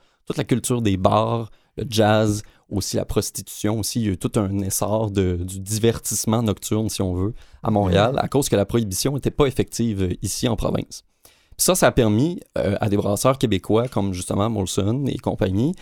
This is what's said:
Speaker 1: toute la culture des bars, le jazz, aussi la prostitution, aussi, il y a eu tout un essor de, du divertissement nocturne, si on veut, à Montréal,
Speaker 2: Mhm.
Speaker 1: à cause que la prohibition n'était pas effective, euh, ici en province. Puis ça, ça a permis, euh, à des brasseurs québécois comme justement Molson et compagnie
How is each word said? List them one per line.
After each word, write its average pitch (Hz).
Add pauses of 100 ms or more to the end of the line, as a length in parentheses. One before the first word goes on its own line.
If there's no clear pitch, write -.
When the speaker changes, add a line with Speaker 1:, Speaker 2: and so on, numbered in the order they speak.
(260)
Speaker 1:
toute -
la 139
culture 120
des 101
bars, 110 (260)
le 110
jazz, 107 (280)
aussi 101
la 98
prostitution, -
aussi, 107
il 113
y 104
a -
eu 90
tout -
un 98
essor 104
de, 95
du 92
divertissement 110
nocturne, 107
si -
on 92
veut, 95 (280)
à -
Montréal, 104
Speaker 2:
Mhm. -
Speaker 1:
à -
cause 139
que 117
la 101
prohibition 117
n'était 131
pas 151
effective, 117
euh, 90
ici 104
en 117
province. - (540)
Puis -
ça, 180
ça 170
a 120
permis, 120 (180)
euh, 95
à -
des 101
brasseurs 104
québécois 110
comme 98
justement 98
Molson 104
et -
compagnie 101